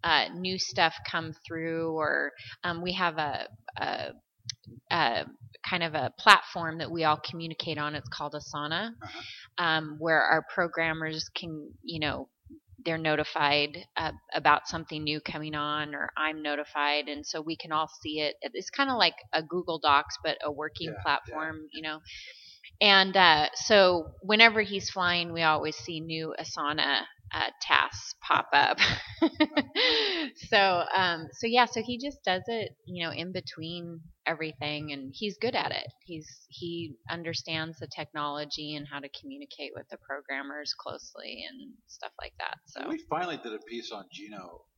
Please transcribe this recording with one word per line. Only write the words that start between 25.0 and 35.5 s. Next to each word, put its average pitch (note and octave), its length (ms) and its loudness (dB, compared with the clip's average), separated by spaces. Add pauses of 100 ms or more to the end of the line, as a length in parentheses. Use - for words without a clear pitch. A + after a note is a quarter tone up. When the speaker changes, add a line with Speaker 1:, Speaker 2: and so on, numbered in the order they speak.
Speaker 1:
we E3 80 0
always D#3 340 4
see E3 240 -8
new D#3+ 400 -4
Asana, D3 640 0 (320)
uh, D#3+ 160 0 (120)
tasks - 540 2 (100)
pop C#3 280 2
up. C#3+ 240 6 (420)
<laughs> E4 100 4 (1200)
So, G3 340 4 (120)
um, E3+ 380 0
so - 140 -4
yeah, A#3+ 180 6
so A#3+ 180 -6
he A#3+ 140 -4
just C#4 260 -10
does F#3 240 0
it, A3+ 240 -4 (140)
you F3+ 200 -8
know, D#3+ 60 -4
in F3 200 -8
between E3+ 720 -10 (240)
everything, D3+ 680 -4
and C#3 240 -10
he's G#3 240 -6
good - 160 -2